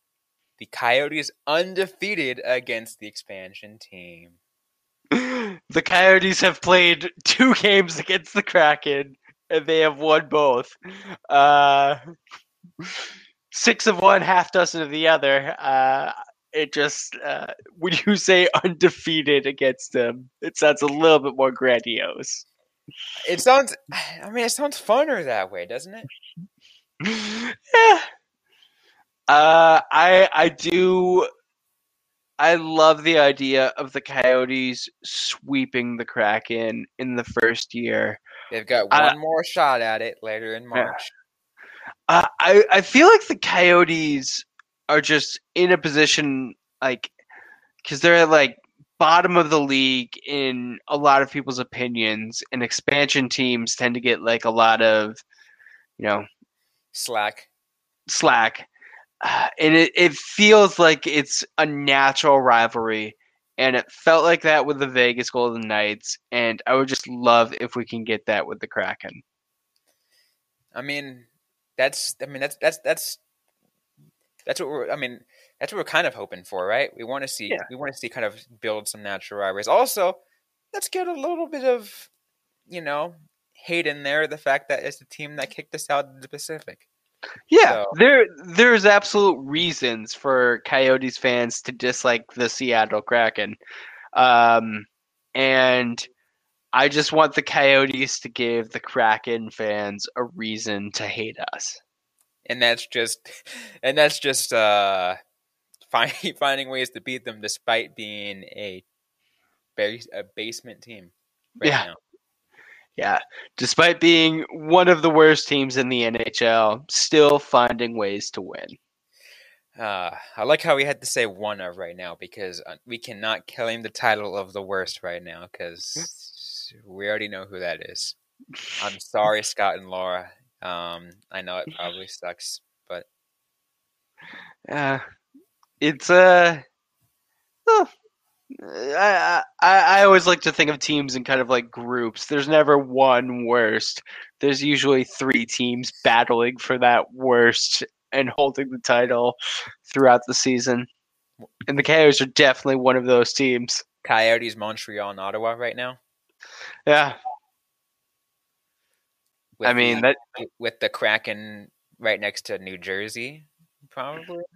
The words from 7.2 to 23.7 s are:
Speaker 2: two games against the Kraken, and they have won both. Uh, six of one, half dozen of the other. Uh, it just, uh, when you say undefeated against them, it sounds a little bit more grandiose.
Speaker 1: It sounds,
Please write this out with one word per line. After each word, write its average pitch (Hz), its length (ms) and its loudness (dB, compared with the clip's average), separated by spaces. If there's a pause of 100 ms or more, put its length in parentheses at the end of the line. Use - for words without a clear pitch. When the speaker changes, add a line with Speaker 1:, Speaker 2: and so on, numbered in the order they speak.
Speaker 2:
two 254 300 4
games 190 440 2
against 180 340 -6
the 202 100 0
Kraken, 147 720 2 (340)
and 160 180 -2
they 160 120 2
have 156 180 2
won 156 320 2
both. 139 460 0 (540)
Uh, 143 680 4 (1500)
six - 360 -2
of 190 140 0
one, 196 200 4
half 180 300 0
dozen 170 300 0
of 151 80 -8
the 156 200 -2
other. 139 500 0
Uh, 135 520 -2 (420)
it 151 200 -4
just, - 500 -4
uh, 143 240 -8 (300)
when 175 160 -4 (120)
you 208 100 4
say 180 320 4 (160)
undefeated 156 840 0
against 131 480 -4
them, 127 360 -4 (120)
it 160 160 -10
sounds 151 240 2
a 147 60 0
little 151 320 4
bit 135 160 -4
more 131 160 0
grandiose. 117 960 -4 (800)
Speaker 1:
It 170 140 -4
sounds, 262 420 4